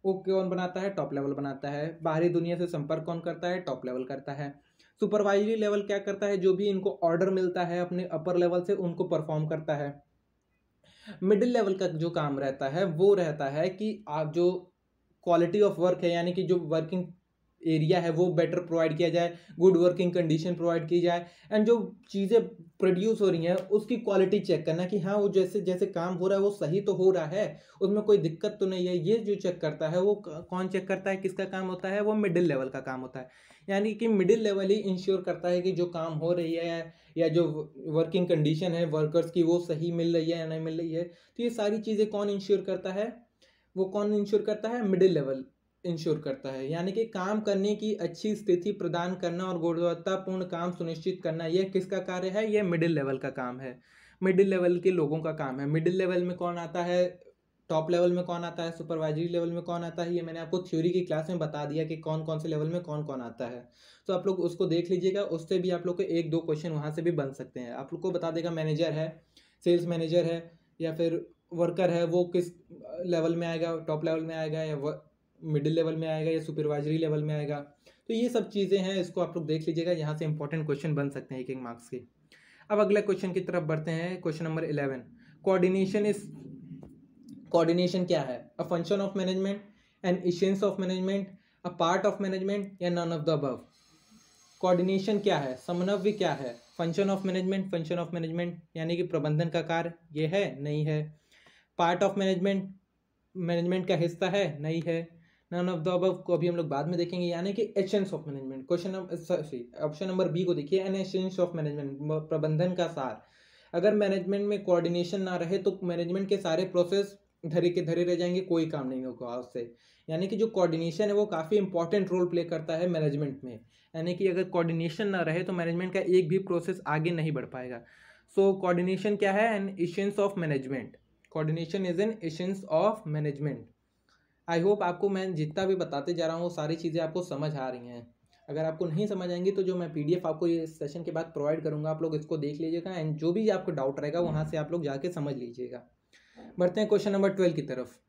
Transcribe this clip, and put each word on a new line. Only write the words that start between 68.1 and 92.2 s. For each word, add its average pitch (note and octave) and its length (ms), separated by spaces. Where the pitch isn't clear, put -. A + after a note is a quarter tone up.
बता E3+ 200
देगा E3 200
मैनेजर D#3 420
है, D#3 160
सेल्स F3 220
मैनेजर E3 380
है E3 140
या D#3+ 140
फिर E3 260
वर्कर E3+ 380
है, E3+ 140
वो F3 200
किस F3 280
लेवल E3+ 300
में E3+ 100
आएगा, E3 300
टॉप D#3 160
लेवल D#3+ 160
में D#3+ 140
आएगा D#3 280
या D#3 140
व-, D3 240
मिडिल D3+ 320
लेवल D#3+ 240
में D#3+ 120
आएगा D#3 220
या D#3+ 100
सुपरवाइजरी D3+ 580
लेवल D#3 240
में D3+ 120
आएगा। D3 240
तो A3+ 60
ये A#3 140
सब A#3 220
चीज़ें G3 280
हैं, F#3+ 220
इसको - 200
आप E3 160
लोग D#3+ 100
देख D#3 220
लीजिएगा, E3 240
यहाँ D3+ 240
से D#3+ 80
इंपॉर्टेंट D3+ 420
क्वेश्चन D3+ 280
बन C#3+ 160
सकते C3+ 240
हैं C3 80
एक B2+ 80
एक C3 120
मार्क्स A#2 260
के। B2+ 120
अब G#3 100
अगले G#3 220
क्वेश्चन F#3+ 300
की F#3 80
तरफ F3 220
बढ़ते D#3 280
हैं, F3 300
क्वेश्चन E3 240
नंबर D#3+ 200
इलेवन, C#3+ 380
coordination F#3+ 640
is, G#3 140
coordination F3 520
क्या E3+ 160
है? B2+ 160
A E3+ 40
function F#3+ 380
of G3 160
management, F#3+ 400
an F3+ 120
essence F#3+ 340
of G3 180
management, F#3+ 460
a F3 160
part F#3 260
of G3 160